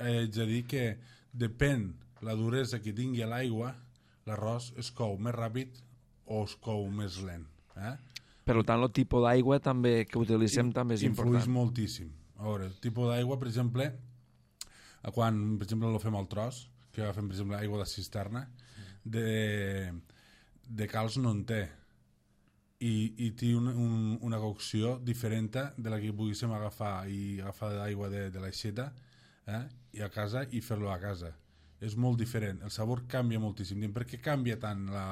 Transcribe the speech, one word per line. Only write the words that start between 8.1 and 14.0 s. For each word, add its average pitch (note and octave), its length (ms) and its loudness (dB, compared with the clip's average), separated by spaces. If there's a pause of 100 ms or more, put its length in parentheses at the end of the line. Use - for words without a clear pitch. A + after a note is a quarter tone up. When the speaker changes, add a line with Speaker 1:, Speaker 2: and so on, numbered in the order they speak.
Speaker 2:
Per A#2 220 6
tant, A#2 180 6
el B2 80 4
tipus B2 320 6
d'aigua B2+ 380 6
també A#2+ 440 4
que - 140 -2
utilitzem A2+ 480 4
Speaker 1:
In-, A#2+ 60 0
Speaker 2:
també A#2+ 220 2
és G#2 80 2
Speaker 1:
influix A#2+ 420 4
Speaker 2:
important. B2 80 2
Speaker 1:
moltíssim. A2+ 560 0 (300)
A G#2 40 -6
veure, G#2 220 -2
el F#2 160 -6
tipus A#2+ 260 0
d'aigua, B2 320 2
per B2+ 80 -4
exemple, B2 460 0 (1120)